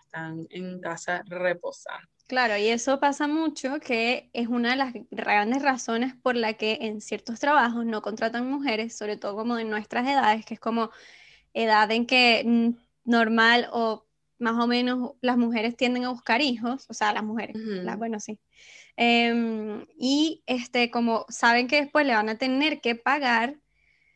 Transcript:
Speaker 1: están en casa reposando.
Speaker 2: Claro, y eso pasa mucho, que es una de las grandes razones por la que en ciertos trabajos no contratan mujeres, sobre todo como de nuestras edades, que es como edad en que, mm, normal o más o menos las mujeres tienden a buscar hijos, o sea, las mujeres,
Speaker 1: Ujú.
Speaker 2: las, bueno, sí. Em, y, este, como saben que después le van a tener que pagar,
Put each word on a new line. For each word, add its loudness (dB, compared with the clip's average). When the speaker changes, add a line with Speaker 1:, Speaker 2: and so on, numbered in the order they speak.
Speaker 1:
están -12
en -10
casa -6
reposando. -6
Speaker 2:
Claro, 0
y 0
eso 0
pasa 0
mucho, -2
que -2
es -2
una 0
de 2
las -2
grandes 0
razones -2
por 0
la -2
que -2
en -6
ciertos -10
trabajos 2
no -2
contratan -4
mujeres, -4
sobre -6
todo -8
como -2
de -4
nuestras -4
edades, 2
que -10
es -16
como -2
edad 4
en 2
que, 6
mm, 4
normal 4
o -2
más -2
o 2
menos 0
las 2
mujeres 0
tienden 0
a -4
buscar 0
hijos, -2
o -14
sea, 0
las -4
mujeres, -6
Speaker 1:
Ujú. -6
Speaker 2:
las, -6
bueno, -6
sí. -14
Em, 0
y, 0
este, -2
como 0
saben 4
que 2
después 2
le 2
van 2
a -6
tener 0
que 0
pagar, 0